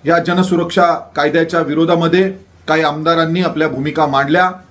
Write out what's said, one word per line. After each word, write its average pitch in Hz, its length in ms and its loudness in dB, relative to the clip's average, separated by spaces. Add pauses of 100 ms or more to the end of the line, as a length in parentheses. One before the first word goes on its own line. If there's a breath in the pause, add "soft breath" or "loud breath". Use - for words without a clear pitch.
या 160 160 2
जनसुरक्षा 175 640 0 (300)
कायद्याच्या 165 440 0
विरोधामध्ये 170 720 0 (360)
काही 160 160 0
आमदारांनी 165 580 0
आपल्या 156 260 -2
भूमिका 147 400 -2
मांडल्या. 143 420 2 (220)